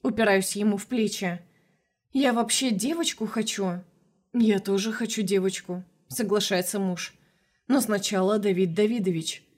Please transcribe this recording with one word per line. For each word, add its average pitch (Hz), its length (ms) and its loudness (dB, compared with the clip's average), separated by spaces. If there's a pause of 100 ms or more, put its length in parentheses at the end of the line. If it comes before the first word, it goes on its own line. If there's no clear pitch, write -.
Упираюсь 208 500 2
ему 208 220 2
в 196 80 -8
плечи. 202 560 -2 (720)
«Я 262 180 4
вообще 233 380 0
девочку 240 560 -2
хочу». 202 560 -4 (520)
«Я 220 260 4
тоже 196 320 0
хочу 220 320 -4
девочку», 185 600 -2 (240)
соглашается 208 720 0
муж. 185 360 -4 (520)
«Но 262 140 4
сначала 202 560 0
Давид 190 380 0
Давидович. 202 680 0 (140)